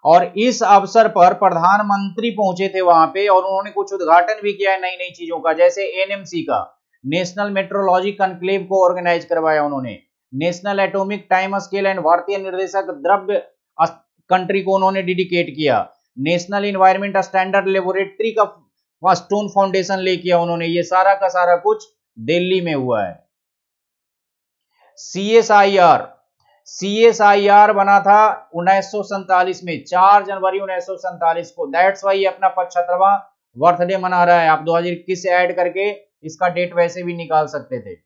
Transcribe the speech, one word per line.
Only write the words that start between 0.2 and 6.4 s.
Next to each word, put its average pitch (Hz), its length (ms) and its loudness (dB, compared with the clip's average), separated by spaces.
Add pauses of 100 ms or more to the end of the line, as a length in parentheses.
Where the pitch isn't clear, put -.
इस 240 260 0
अवसर 202 440 4
पर 190 260 4
प्रधानमंत्री 196 960 0
पहुंचे 190 380 -4
थे 190 120 -4
वहां 170 260 4
पे 190 220 -4
और 185 160 4
उन्होंने 196 260 -4
कुछ 196 220 -6
उद्घाटन 175 500 0
भी 202 100 -4
किया 190 200 -2
है 185 100 -2
नई 185 120 -6
नई 180 160 -12
चीजों 170 300 -10
का, 165 120 -2
जैसे 175 300 2 (200)
एनएमसी 190 400 -8